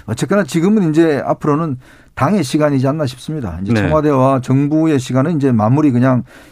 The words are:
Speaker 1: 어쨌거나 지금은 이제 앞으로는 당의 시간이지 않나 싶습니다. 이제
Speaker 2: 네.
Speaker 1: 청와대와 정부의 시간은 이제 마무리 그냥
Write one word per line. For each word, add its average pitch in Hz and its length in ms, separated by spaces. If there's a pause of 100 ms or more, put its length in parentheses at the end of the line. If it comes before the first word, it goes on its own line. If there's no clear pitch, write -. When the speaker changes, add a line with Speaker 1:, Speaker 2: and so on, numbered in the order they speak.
Speaker 1:
어쨌거나 160 380
지금은 175 460
이제 151 340
앞으로는 151 540 (360)
당의 175 280
시간이지 143 460
않나 151 180
싶습니다. 123 560
이제 95 100
Speaker 2:
네. 110 80
Speaker 1:
청와대와 135 600
정부의 143 580
시간은 135 380
이제 135 160
마무리 123 400
그냥 123 320 (280)